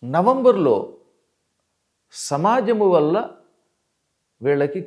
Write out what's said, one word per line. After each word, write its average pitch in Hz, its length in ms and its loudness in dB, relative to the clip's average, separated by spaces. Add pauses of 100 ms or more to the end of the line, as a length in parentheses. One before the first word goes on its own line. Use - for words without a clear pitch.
నవంబర్లో 170 720 2 (1400)
సమాజము 208 800 -2
వల్ల 151 200 2 (1300)
వీళ్ళకి 143 460 -2